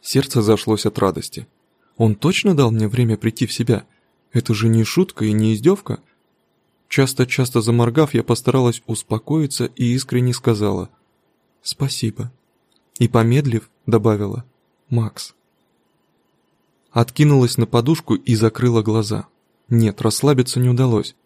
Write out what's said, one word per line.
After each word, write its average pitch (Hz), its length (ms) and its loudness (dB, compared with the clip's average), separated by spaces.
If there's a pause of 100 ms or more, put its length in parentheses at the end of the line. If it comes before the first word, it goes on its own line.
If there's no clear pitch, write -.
Сердце 131 400 0
зашлось 107 440 2
от 104 140 -4
радости. - 480 -4 (500)
Он 110 180 2
точно 180 400 0
дал 131 160 2
мне 110 160 0
время 113 300 0
прийти 113 300 -4
в - 60 -8
себя? 117 320 -2 (460)
Это 123 220 -2
же 110 140 0
не 113 160 2
шутка 175 420 -2
и 107 60 0
не 110 220 2
издевка. 139 480 -2 (880)
Часто-часто 127 720 0
заморгав, 120 520 2
я - 100 0
постаралась 123 640 0
успокоиться 120 800 -4
и 120 280 -2
искренне 123 400 -2
сказала: 104 560 -2 (720)
"Спасибо". - 720 -6 (680)
И, 120 100 2
помедлив, 117 600 0 (160)
добавила: 107 580 0 (460)
"Макс". - 460 -4 (1600)
Откинулась 131 680 2
на 117 100 0
подушку 123 480 0
и - 180 -2
закрыла 113 480 2
глаза. 107 460 -2 (420)
Нет, 113 320 2
расслабиться 127 580 0
не 123 80 2
удалось. 123 480 0 (100)